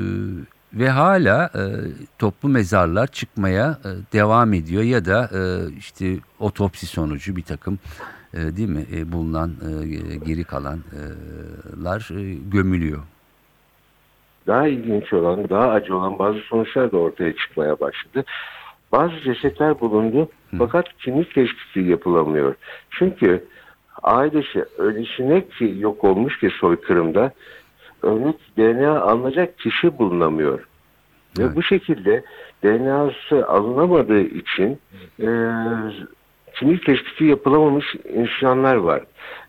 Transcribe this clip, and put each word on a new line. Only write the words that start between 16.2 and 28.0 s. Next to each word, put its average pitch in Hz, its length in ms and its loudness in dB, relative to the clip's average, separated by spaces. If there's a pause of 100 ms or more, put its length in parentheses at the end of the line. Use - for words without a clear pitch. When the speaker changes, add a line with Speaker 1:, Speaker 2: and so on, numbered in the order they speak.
Speaker 2:
sonuçlar 117 520 -2
da 95 60 0
ortaya 82 380 0
çıkmaya 76 440 -2
başladı. 76 460 -6 (680)
Bazı 160 300 0
cesetler 143 580 0
bulundu, 113 500 0 (220)
Speaker 1:
Hı. 95 60 -6
Speaker 2:
fakat 143 400 0
kimlik 143 380 -2
tespiti - 440 0
yapılamıyor. 80 760 2 (340)
Çünkü 120 540 2 (600)
ailesi 135 640 2 (120)
öylesine 127 720 0
ki 104 320 -2
yok 104 240 -2
olmuş 104 360 2
ki 98 100 2 (100)
soykırımda, 87 720 2 (720)